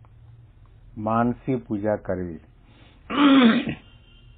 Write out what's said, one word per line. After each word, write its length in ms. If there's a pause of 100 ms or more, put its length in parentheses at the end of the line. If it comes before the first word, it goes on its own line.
(960)
માનસી 580
પૂજા 400
કરવી. 440 (2000)